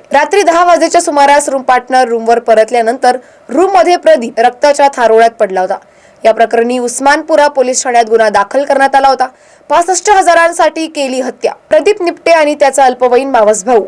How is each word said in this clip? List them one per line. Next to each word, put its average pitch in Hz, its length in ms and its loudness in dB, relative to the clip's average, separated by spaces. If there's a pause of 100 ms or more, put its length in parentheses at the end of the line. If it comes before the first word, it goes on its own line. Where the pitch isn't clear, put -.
(120)
रात्री 302 300 0
दहा 339 220 2
वाजेच्या 339 360 2
सुमारास 294 480 0
रूम 269 140 -4
पार्टनर 254 460 0
रूमवर 233 300 0
परतल्यानंतर 233 800 0 (320)
रूममध्ये 349 480 0
प्रदीप 269 440 0
रक्ताच्या 277 560 0
थारोळ्यात 226 340 2
पडला 190 300 -4
होता. 190 160 -4 (480)
या 220 80 4
प्रकरणी 233 460 0
उस्मानपुरा 294 720 0
पोलीस 254 360 -2
ठाण्यात 240 240 0
गुन्हा 220 200 2
दाखल 202 360 -2
करण्यात 269 300 0
आला 269 140 2
होता. 262 180 0 (420)
पासष्ट 349 420 -2
हजारांसाठी 339 760 0
केली 269 340 -6
हत्या. 247 320 -6 (160)
प्रदीप 370 340 0
निपटे 339 280 -4
आणि 302 240 2
त्याचा 277 300 0
अल्पवयीन 254 460 0
मावस 214 340 0
भाऊ 226 240 0